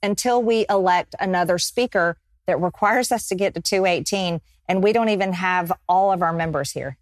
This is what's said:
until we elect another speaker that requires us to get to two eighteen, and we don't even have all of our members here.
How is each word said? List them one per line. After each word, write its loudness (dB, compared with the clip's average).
until 0
we 2
elect 2
another 0
speaker -2
that 0
requires 0
us -4
to -2
get -2
to -8
two 0
eighteen, -2
and 0
we 4
don't 2
even 0
have -2
all 2
of 0
our 2
members -2
here. -8